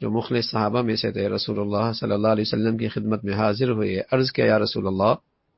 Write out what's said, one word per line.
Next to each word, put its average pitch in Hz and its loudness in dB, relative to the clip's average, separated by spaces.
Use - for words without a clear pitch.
جو 113 -4
مخلص 117 -2
صحابہ 110 0
میں 110 0
سے 107 -2
تھے، 101 0
رسول 101 -2
اللہ 104 0
صلی 110 -4
اللہ 104 2
علیہ 107 2
وسلم 113 0
کی 113 -2
خدمت 107 -4
میں 98 -2
حاضر 107 0
ہوئے، 101 0
عرض 131 2
کیا، 123 2
"یا 107 6
رسول 101 -2
اللہ، 95 2